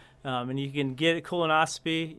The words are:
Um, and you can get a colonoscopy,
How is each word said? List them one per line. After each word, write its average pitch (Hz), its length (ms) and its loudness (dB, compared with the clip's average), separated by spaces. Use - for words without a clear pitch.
Um, 127 280 -2
and 139 80 -2
you 139 100 -4
can 139 240 -2
get 165 240 2
a 151 40 -6
colonoscopy, 160 960 0